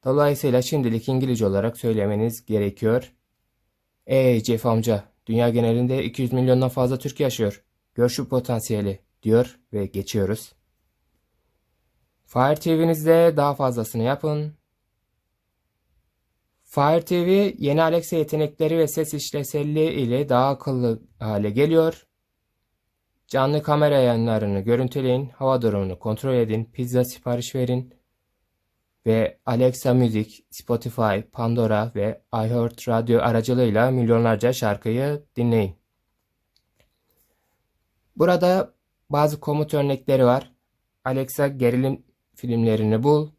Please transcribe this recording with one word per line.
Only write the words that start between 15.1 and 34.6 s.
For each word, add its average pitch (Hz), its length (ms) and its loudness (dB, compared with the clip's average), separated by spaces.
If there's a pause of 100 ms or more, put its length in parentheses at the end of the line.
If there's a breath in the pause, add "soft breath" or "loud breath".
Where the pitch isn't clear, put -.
Fire 160 420 0
T 175 200 0
V 196 320 2
yeni 147 260 0
Alexa 165 320 0
yetenekleri 156 640 -2
ve 156 100 2
ses 151 260 -4
işlevselliği 151 800 -2
ile 135 380 -2
daha 127 180 2
akıllı 127 540 -2 (180)
hale 107 300 -2
geliyor. 160 580 2 (1200)
Canlı 147 360 0
kamera 147 360 2
yayınlarını 113 600 0
görüntüleyin, 127 680 -2
hava 131 320 -2
durumunu 101 380 -2
kontrol 117 340 -4
edin, 113 400 0
pizza 123 320 -2
sipariş 123 500 -8
verin 123 380 -4 (1120)
ve 110 400 0
Alexa 127 480 0
Müzik, 110 580 0
Spotify, 113 680 -2 (120)
Pandora 113 640 -2
ve 104 260 -4 (120)
iHeartRadio 117 880 0
aracılığıyla 117 720 2
milyonlarca 117 600 2
şarkıyı 123 720 -4 (100)